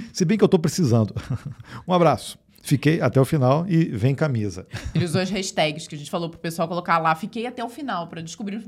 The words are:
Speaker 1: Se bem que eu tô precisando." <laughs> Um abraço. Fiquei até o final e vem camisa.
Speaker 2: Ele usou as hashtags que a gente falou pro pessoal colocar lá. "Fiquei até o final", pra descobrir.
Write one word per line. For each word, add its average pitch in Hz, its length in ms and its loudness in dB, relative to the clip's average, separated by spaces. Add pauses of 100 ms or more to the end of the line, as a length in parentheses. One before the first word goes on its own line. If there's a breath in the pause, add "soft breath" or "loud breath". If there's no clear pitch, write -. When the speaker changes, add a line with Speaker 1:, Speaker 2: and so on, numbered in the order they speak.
(120)
Speaker 1:
Se 185 140 0
bem 202 140 2
que 208 40 6
eu 202 60 6
tô 190 80 6
precisando." 127 560 2
<laughs> - 760 -10
Um 180 60 2
abraço. 160 460 2 (240)
Fiquei 143 360 2
até 135 220 4
o - 20 6
final 143 460 2
e 165 160 4
vem 120 280 0
camisa. 107 540 -2 (260 loud breath)
Speaker 2:
Ele 170 120 2
usou 175 160 0
as 185 80 -2
hashtags 160 580 -2
que - 80 -12
a - 20 -10
gente 147 140 -12
falou 170 180 -4
pro 165 100 -16
pessoal 165 280 -4
colocar 175 300 0
lá. 160 160 2
"Fiquei 220 320 -6
até 247 180 -8
o 240 60 -8
final", 214 380 -8
pra 165 140 -12
descobrir. 196 460 -10